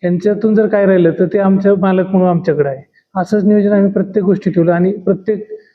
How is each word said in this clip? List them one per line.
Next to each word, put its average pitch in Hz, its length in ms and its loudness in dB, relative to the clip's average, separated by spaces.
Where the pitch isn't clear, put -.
यांच्यातून 196 520 -2
जर 214 120 2
काय 202 180 0
राहिलं 180 260 4
तर 180 140 -2
ते 202 140 -2
आमच्या 196 360 2
मालक 185 340 0
म्हणून 185 180 2
आमच्याकडे 156 420 -2
आहे. 135 220 -12
असंच 190 280 -2
नियोजन 208 280 2
आम्ही 202 200 2
प्रत्येक 196 340 -2
गोष्टी 190 260 0
ठेवलं 170 200 2
आणि 175 200 0
प्रत्येक 196 560 -4